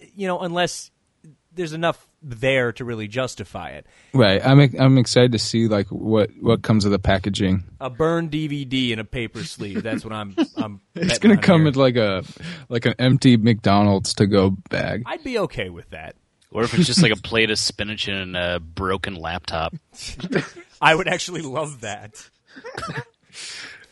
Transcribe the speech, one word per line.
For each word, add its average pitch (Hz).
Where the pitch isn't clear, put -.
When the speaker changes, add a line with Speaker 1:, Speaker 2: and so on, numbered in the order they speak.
Speaker 1:
you 196
know, 180
unless 175
there's 165
enough 165
there 127
to 127
really 110
justify 104
it. 71
Speaker 2:
Right. 101
I'm, 135
I'm 135
excited 123
to 113
see, 113
like, 104
what, 107
what 113
comes 107
of 101
the 101
packaging. 95
Speaker 1:
A 135
burned 160
D 156
V 143
D 127
in 110
a 110
paper 113
sleeve. 107
That's 113
what 220
I'm, 208
Speaker 2:
<laughs> -
Speaker 1:
I'm 208
Speaker 2:
It's 180
Speaker 1:
betting 196
Speaker 2:
gonna 214
Speaker 1:
on -
Speaker 2:
come 170
Speaker 1:
here. -
Speaker 2:
with, 135
like, 131
a, 101
like, 117
an 117
empty 127
McDonald's 104
to-go 98
bag. -
Speaker 1:
I'd -
be 254
okay 120
with 85
that. 80
Speaker 3:
Or 104
if 117
it's 175
just, 123
like, 110
a 107
plate 110
of 107
spinach -
and 95
a 87
broken 92
laptop. 82
Speaker 1:
<laughs> -
I 151
would 180
actually 170
love 143
that. 104